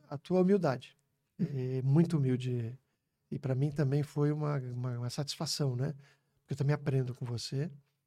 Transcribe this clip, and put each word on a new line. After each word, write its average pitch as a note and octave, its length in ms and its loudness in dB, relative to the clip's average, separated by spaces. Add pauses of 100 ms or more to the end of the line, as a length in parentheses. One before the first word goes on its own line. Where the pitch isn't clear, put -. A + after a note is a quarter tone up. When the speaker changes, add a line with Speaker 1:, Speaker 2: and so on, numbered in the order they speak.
Speaker 1:
a C#3+ 100 -8
tua F#3 240 2
humildade. E3+ 540 2 (420)
Speaker 2:
Uhum. - 160 0
Speaker 1:
É, B2+ 280 -2
muito E3 360 4
humilde. B2 580 0 (540)
E C#3+ 80 -6
pra C3 160 -2
mim C#3+ 160 2
também C#3+ 320 2
foi D3 300 0
uma, D3+ 260 0
uma, B2 400 -4
uma A#2+ 120 -4
satisfação, C#3+ 640 -2
né? C#3 180 -2 (460)
Porque - 120 -12
eu C3+ 40 -4
também C#3+ 180 2
aprendo C3+ 400 0
com - 100 -10
você. C3+ 460 -4 (360)